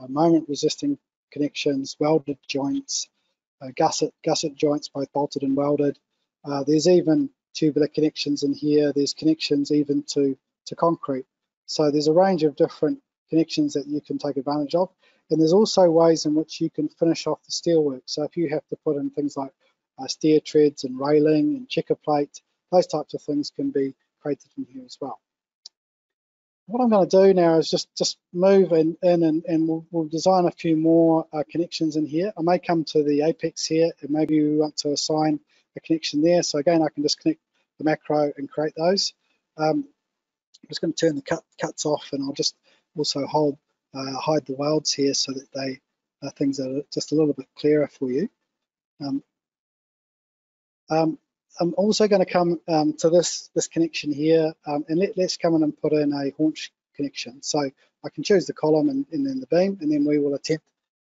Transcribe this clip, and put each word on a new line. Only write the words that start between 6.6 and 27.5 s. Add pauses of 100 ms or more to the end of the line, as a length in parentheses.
there's
even (240)
tubular
connections
in
here.
There's
connections
even (120)
to, (280)
to
concrete. (400)
So
there's
a
range
of
different (260)
connections
that
you
can
take
advantage
of. (420)
And
there's
also
ways
in
which
you
can
finish
off
the
steelwork.
So
if
you
have
to
put
in
things
like, (460)
uh,
stair
treads
and
railing
and
checker
plate, (320)
those
types
of
things
can
be (280)
created
in
here
as
well. (1500)
What
I'm
gonna
do
now